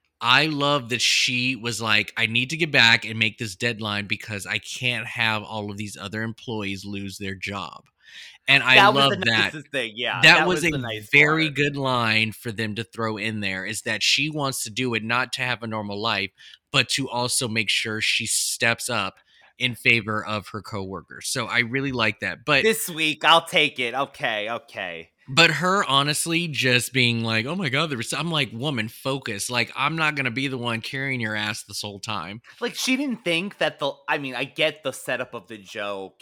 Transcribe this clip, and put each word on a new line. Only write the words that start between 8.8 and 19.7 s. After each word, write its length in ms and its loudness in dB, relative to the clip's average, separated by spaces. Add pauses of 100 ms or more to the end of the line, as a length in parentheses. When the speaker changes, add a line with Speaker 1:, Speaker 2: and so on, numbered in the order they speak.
Speaker 2:
was 120 6
Speaker 1:
love 80 6
Speaker 2:
the 120 0
Speaker 1:
that. 300 2
Speaker 2:
nicest 180 -10
thing, 240 -2
yeah, 260 0
Speaker 1:
That 140 10
Speaker 2:
that 100 4
Speaker 1:
was 140 2
Speaker 2:
was 60 -2
Speaker 1:
a 40 4
Speaker 2:
the 80 -2
nice 320 -6
Speaker 1:
very 360 6
Speaker 2:
part. 100 -4
Speaker 1:
good 220 0
line 540 2
for 200 -8
them 220 -4
to 100 -4
throw 320 -4
in 240 -4
there, 240 -4
is 180 -6
that 200 -2
she 260 2
wants 360 -2
to 60 -8
do 220 -2
it 100 0
not 320 0
to 80 -4
have 200 -4
a 40 -8
normal 340 -6
life, 300 0 (400)
but 200 2
to 180 -2
also 400 0
make 220 -2
sure 320 -2
she 240 0
steps 640 0
up 260 -2 (420)
in 160 0